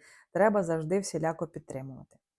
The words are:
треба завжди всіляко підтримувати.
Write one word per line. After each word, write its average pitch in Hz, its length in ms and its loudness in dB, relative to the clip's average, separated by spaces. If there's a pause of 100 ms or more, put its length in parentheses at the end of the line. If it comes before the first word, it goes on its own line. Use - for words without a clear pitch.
(320)
треба 202 320 4
завжди 165 360 0
всіляко 160 480 -2
підтримувати. 135 680 -14 (220)